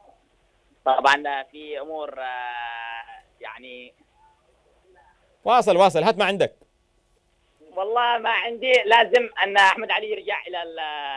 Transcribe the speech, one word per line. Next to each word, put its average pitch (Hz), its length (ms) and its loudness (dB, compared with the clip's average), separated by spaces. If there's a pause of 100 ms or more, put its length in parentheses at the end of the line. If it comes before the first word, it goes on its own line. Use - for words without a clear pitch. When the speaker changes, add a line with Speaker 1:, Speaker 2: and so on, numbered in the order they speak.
(840)
Speaker 1:
طبعا 139 680 0
في 151 300 -12
أمور، 147 380 -12 (1200)
يعني، 123 540 -18 (1500)
Speaker 2:
واصل، 214 340 4
واصل، 170 260 6
هات 190 140 2
ما 202 80 2
عندك. 180 300 0 (1200)
Speaker 1:
والله 233 420 0
ما 226 120 -4
عندي، 233 420 -2 (140)
لازم 226 440 4 (140)
أن 202 140 -2
أحمد 190 340 4
علي 214 200 -4
يرجع 202 360 -8
إلى 175 160 -8
ال-، 165 160 -14 (380)